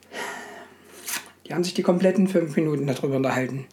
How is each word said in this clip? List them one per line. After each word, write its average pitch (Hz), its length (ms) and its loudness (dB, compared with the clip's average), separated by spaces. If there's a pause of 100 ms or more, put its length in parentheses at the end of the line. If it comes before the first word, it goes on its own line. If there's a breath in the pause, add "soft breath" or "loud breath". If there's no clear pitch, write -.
(1500 loud breath)
Die - 80 -12
haben 175 100 2
sich 180 100 -4
die 180 80 0
kompletten 185 460 4
fünf 165 280 0
Minuten 147 300 0
darüber 135 300 -2
unterhalten, 131 560 -2